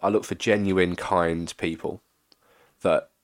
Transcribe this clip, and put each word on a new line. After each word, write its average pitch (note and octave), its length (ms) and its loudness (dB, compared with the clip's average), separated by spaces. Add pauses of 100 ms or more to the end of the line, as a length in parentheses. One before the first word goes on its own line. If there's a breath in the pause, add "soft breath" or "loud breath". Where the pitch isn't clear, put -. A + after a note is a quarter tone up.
I G2 60 2
look G#2 160 2
for F#2+ 100 -6
genuine, F#2+ 600 2
kind E2+ 640 -2
people - 440 -6 (800 soft breath)
that E2 280 0 (140)